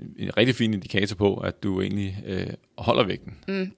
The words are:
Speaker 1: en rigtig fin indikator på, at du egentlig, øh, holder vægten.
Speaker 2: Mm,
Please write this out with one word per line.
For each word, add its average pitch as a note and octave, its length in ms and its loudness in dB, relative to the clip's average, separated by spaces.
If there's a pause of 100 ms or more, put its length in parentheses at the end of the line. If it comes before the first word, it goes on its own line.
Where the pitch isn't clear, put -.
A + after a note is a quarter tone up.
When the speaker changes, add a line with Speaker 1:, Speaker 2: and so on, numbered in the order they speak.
(180)
Speaker 1:
en - 180 -4
rigtig A#2+ 180 6
fin A2 200 2
indikator G2+ 420 -2
på, G2 200 4
at F#2+ 260 -6
du F#2+ 180 0
egentlig, G2 460 -2
øh, F#2 200 -4 (320)
holder A#2+ 260 4
vægten. - 340 -6 (100)
Speaker 2:
Mm, F#3+ 300 -4